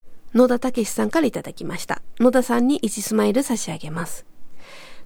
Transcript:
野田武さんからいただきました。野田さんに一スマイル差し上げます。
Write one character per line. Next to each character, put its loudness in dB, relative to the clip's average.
野 8
田 0
武 -2
さ 0
ん -2
か 2
ら 4
い 0
た -6
だ -12
き -10
ま -6
し -8
た。 -4
野 8
田 6
さ 0
ん 4
に 4
一 -2
ス -2
マ 4
イ 4
ル 4
差 -2
し -4
上 -6
げ -8
ま -4
す。 -8